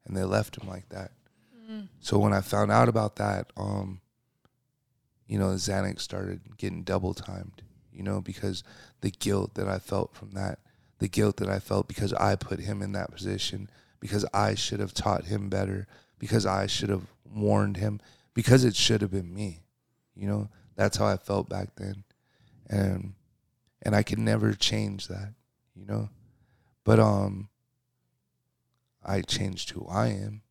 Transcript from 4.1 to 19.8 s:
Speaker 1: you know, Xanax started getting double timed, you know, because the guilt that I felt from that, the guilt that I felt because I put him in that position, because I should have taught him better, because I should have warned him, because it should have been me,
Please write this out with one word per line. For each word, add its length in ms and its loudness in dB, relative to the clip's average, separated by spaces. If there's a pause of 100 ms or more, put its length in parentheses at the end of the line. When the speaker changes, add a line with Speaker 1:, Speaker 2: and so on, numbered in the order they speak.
Speaker 1:
you 120 -2
know, 100 2
Xanax 520 -2
started 560 -8
getting 260 -6
double 300 0
timed, 480 -12 (320)
you 100 -12
know, 160 -2
because 440 -6 (360)
the 120 -4
guilt 420 0
that 140 -4
I 120 -2
felt 340 -2
from 180 -18
that, 280 -6 (400)
the 80 -2
guilt 300 2
that 120 -2
I 100 0
felt 280 0
because 260 -2
I 220 4
put 240 -6
him 220 -6
in 100 -6
that 200 -6
position, 580 -6 (320)
because 320 -2
I 220 4
should 260 -4
have 120 -4
taught 320 0
him 240 -4
better, 380 -2 (320)
because 260 0
I 220 2
should 220 -2
have 180 -2 (260)
warned 440 2
him, 240 -4 (320)
because 320 8
it 100 4
should 260 4
have 100 -2
been 220 -4
me, 300 -8 (520)